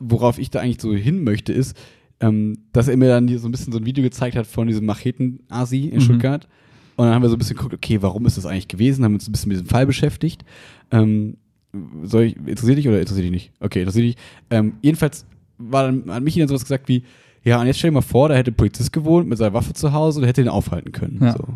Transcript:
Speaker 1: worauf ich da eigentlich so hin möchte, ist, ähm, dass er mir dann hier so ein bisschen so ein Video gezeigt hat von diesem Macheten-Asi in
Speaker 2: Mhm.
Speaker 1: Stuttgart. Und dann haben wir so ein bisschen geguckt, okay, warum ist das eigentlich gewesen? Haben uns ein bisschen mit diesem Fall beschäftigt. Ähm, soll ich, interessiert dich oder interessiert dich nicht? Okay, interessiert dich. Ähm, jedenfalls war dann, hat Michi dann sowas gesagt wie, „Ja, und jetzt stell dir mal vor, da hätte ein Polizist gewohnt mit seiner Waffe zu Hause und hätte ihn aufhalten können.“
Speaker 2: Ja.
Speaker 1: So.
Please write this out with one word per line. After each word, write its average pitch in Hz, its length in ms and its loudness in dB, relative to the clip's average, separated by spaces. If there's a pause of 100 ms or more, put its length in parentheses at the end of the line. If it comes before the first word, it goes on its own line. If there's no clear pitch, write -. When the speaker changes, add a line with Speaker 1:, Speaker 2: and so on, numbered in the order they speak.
Speaker 1:
worauf 120 380 0
ich 131 120 -8
da 131 100 -4
eigentlich 120 200 -4
so 110 140 -4
hin 139 300 -2
möchte, 104 280 -2
ist, 131 240 -2 (440)
ähm, 107 380 0 (140)
dass 123 160 4
er 127 80 2
mir 131 120 6
dann 123 200 4
hier 123 100 -2
so 117 100 -8
ein - 40 -6
bisschen 131 200 -8
so 113 60 -2
ein 110 80 -6
Video 131 160 -2
gezeigt 123 340 -2
hat 113 100 -4
von 117 220 -4
diesem 107 180 -2
Macheten-Asi 127 1000 -4
in - 80 -4
Speaker 2:
Mhm. 135 40 4
Speaker 1:
Stuttgart. 123 480 2 (480)
Und 123 100 4
dann 113 80 4
haben 123 80 4
wir 120 60 6
so 113 80 2
ein - 20 -2
bisschen - 180 -4
geguckt, - 180 -8
okay, 110 280 -2
warum 101 240 0
ist - 100 2
das 92 100 -8
eigentlich 90 220 -6
gewesen? 131 360 2
Haben 104 100 2
uns 101 140 -6
ein 110 40 -6
bisschen - 160 -4
mit 98 80 -2
diesem 90 120 -6
Fall 135 180 2
beschäftigt. - 580 -2 (460)
Ähm, 107 460 2 (680)
soll 113 200 4
ich, 113 120 -2
interessiert 113 420 0
dich 143 100 0
oder 104 120 4
interessiert 95 240 -2
dich 87 80 -2
nicht? 87 280 -6
Okay, 101 200 -2
interessiert 98 260 0
dich. 120 100 -2 (340)
Ähm, 107 320 0
jedenfalls 156 440 0 (320)
war 131 260 -2
dann, 131 280 -2
hat 120 100 -6
Michi 156 160 0
dann 151 100 2
sowas 135 160 -2
gesagt - 240 -6
wie, 123 140 2 (420)
„Ja, 120 160 2
und 120 60 0
jetzt 131 120 0
stell 170 120 0
dir 151 40 0
mal 127 80 2
vor, 135 260 2
da 147 60 2
hätte 127 160 2
ein 110 60 -6
Polizist - 360 0
gewohnt 165 360 2
mit 113 100 -4
seiner 107 160 0
Waffe - 180 -4
zu 147 200 -2
Hause 151 280 0
und 127 60 2
hätte 123 160 2
ihn 117 60 2
aufhalten - 440 -4
können.“ - 300 -8
Speaker 2:
Ja. 120 100 4
Speaker 1:
So. - 120 -6 (120)